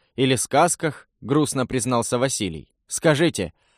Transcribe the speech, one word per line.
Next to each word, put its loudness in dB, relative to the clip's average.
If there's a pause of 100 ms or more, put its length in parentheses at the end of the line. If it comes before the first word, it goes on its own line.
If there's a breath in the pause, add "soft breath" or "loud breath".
(160)
или 2
сказках», 0 (120)
грустно 0
признался -2
Василий. -4 (140)
«Скажите, 0 (240)